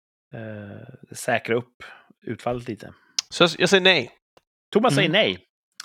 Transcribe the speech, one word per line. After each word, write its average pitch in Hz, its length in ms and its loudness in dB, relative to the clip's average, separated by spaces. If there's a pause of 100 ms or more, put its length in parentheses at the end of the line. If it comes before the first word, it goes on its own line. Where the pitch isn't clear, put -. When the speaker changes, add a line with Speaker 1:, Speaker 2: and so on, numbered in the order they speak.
(340)
Speaker 1:
Eh, 107 800 -16
säkra 113 400 -2
upp - 280 -6 (420)
utfallet 123 420 -8
lite. - 260 -12 (360)
Speaker 2:
Så - 140 0
jag, 175 140 6
jag 180 120 2
säger 190 140 4
nej. 180 280 4 (600)
Speaker 1:
Thomas 208 220 2
säger 139 140 2
Speaker 3:
Mm. 185 120 4
Speaker 1:
nej. 98 240 -2 (400)